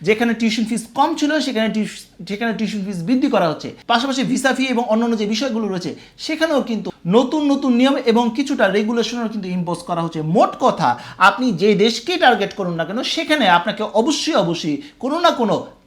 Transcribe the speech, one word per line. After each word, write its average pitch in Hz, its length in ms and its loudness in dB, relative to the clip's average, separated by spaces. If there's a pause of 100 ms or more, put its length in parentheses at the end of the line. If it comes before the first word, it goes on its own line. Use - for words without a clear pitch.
যেখানে 233 320 2
টিউশন 226 300 0
ফিস 233 140 -2 (140)
কম 294 120 4 (100)
ছিল, 294 120 0 (140)
সেখানে 220 300 0
টিউশ-, 208 280 -4 (260)
সেখানে 220 300 -4
টিউশন 208 280 -4
ফিস 190 200 -6
বৃদ্ধি 262 280 2
করা 175 160 4
হচ্ছে। 147 180 -8 (220)
পাশাপাশি 254 300 0 (100)
ভিসা 262 260 2
ফি 254 60 0 (100)
এবং 233 100 0 (100)
অন্যান্য 233 280 2
যে 214 120 0
বিষয়গুলো 226 340 -2
রয়েছে, 180 240 -4 (340)
সেখানেও 320 440 0
কিন্তু 208 200 -4 (260)
নতুন 269 260 2 (100)
নতুন 269 280 0
নিয়ম 277 160 4 (160)
এবং 233 120 4 (140)
কিছুটা 269 280 0 (120)
রেগুলেশনও 226 560 -2
কিন্তু 196 140 -6 (100)
ইম্পোজ 170 220 -4 (100)
করা 170 160 -2
হচ্ছে। 160 160 -6 (140)
মোট 349 160 4 (120)
কথা, 175 260 2 (400)
আপনি 254 160 -2 (160)
যে 208 80 4 (140)
দেশকে 233 300 0 (100)
টার্গেট 214 360 4
করুন 175 200 -4
না 165 80 -2
কেন, 202 120 -6 (160)
সেখানে 302 300 0 (120)
আপনাকে 208 260 -2 (160)
অবশ্যই, 294 440 0
অবশ্যই 165 340 -2 (260)
কোনো 277 220 -2
না 330 140 6
কোনো 202 160 0 (320)